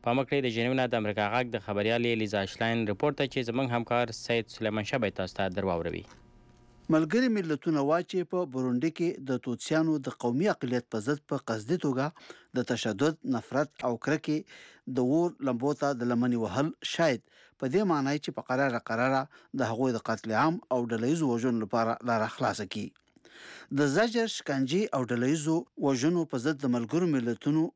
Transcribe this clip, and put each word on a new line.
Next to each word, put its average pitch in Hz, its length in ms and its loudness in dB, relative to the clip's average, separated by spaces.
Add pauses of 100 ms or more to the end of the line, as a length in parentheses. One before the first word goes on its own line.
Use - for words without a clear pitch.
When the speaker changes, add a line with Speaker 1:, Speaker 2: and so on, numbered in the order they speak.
Speaker 1:
پام 120 160 2
وکړئ 139 240 0
د 113 100 -2
ژنیو 123 240 2
نه 127 140 2
د 113 80 2
امریکا 104 320 0
غږ 123 120 2 (100)
د 98 100 -4
خبریالې 113 560 2
لیزا 101 320 0
شلاین 117 380 0
رپورټ 147 280 0
ته 143 120 2
چې 123 180 -2
زموږ 131 160 0 (100)
همکار 120 460 0
سید 117 340 -2
سلیمان 107 360 -2
شاه 127 120 0
به 98 160 -2
تاسو 92 200 -6
ته 95 180 0
درواوروي. 85 460 -2 (880)
Speaker 2:
ملګري 165 420 4
ملتونه 160 540 0
وایي 170 220 2
چې 190 80 -2 (140)
په 185 60 0 (140)
برونډي 127 440 0
کې 170 120 0 (200)
د 127 160 -2
توتسیانو 156 480 0 (140)
د - 20 -4 (160)
قومي 127 300 2
اقلیت 123 400 -2
په 113 100 -2
ضد 143 160 -2 (120)
په 143 40 0 (140)
قصدي 110 340 -2
توګه 135 220 0 (500)
د 123 160 0
تشدد، 117 420 0 (220)
نفرت 135 340 -2 (160)
او 123 60 0 (140)
کرکې 156 320 0 (580)
د - 20 2 (140)
اور 170 180 2 (180)
لمبو 123 220 0 (120)
ته 143 180 0
د - 100 -2
لمنې 123 320 2
وهل 110 260 0 (260)
شاید 147 280 2 (380)
په 135 120 -2
دې 196 180 4
معنی 143 280 2
چې 147 180 -6
په - 120 -8
قراره 127 400 2
قراره 131 340 2 (380)
د 113 100 0
هغوی 123 240 0
د 113 140 -4
قتل 113 320 -2
عام 165 180 2 (140)
او 127 80 2 (100)
ډله 117 220 0
ییزو 160 180 2
وژنو 117 340 0
لپاره 113 280 0 (180)
لاره 110 240 2
خلاصه 107 380 -2
کړي. 101 160 -6 (920)
د - 20 2 (140)
زجر، 226 320 2 (100)
شکنجې 139 460 0 (120)
او 135 80 0 (100)
ډله 120 200 2
ییزو 160 240 2 (300)
وژنو 147 480 2
په 117 100 -4
ضد 147 220 0
د 123 100 2
ملګرو 156 380 0
ملتونو 135 500 2 (120)